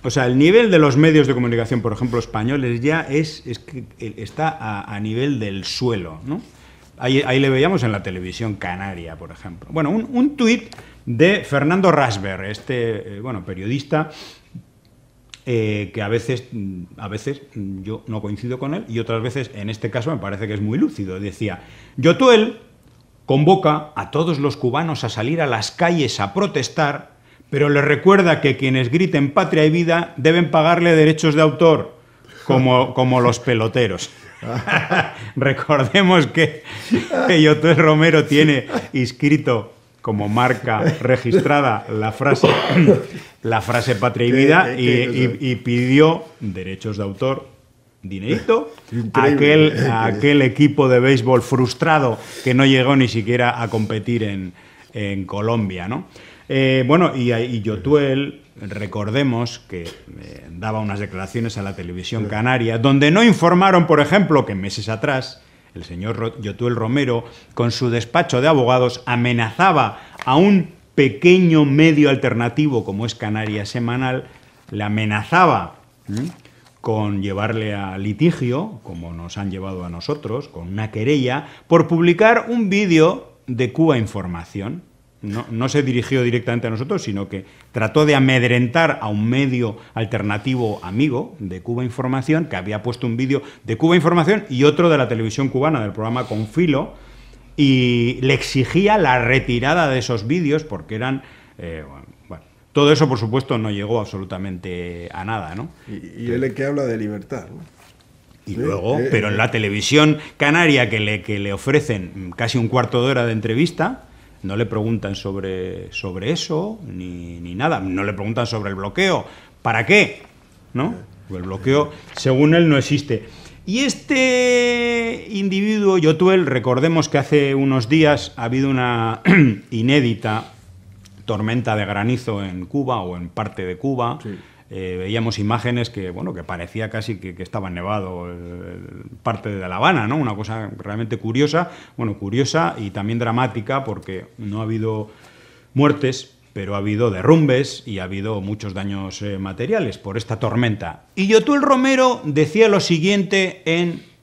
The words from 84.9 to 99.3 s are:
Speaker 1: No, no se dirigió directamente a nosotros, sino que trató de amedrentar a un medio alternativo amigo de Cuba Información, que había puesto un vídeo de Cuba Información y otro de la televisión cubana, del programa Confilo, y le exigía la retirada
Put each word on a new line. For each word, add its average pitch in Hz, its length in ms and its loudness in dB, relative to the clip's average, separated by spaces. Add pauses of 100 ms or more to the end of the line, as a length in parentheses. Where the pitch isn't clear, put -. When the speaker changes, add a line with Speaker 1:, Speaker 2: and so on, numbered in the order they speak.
Speaker 1:
No, 104 300 -8
no 120 180 -2
se 143 140 2
dirigió 123 400 0
directamente 120 420 -2
a 110 60 -4
nosotros, 135 320 -4
sino 98 260 -6
que 95 160 -12 (260)
trató 113 360 2
de 147 80 4
amedrentar 131 880 4
a 110 40 -6
un 107 220 -2
medio 123 480 -2 (160)
alternativo 110 880 -4
amigo 127 560 -2
de 92 240 -10
Cuba 120 220 -6
Información, 135 600 -2
que 98 100 -10
había 104 260 -6
puesto 123 240 -6
un 117 120 -2
vídeo 135 260 -2 (200)
de 113 140 -4
Cuba 165 180 4
Información 175 540 2
y 131 140 2
otro 156 260 4
de 151 80 4
la 127 100 2
televisión 113 420 -2
cubana, 135 320 0
del 101 100 -4
programa 113 340 -6
Confilo, 135 680 -2 (600)
y 123 640 2
le 135 120 2
exigía 180 640 2
la 127 260 4
retirada 131 680 2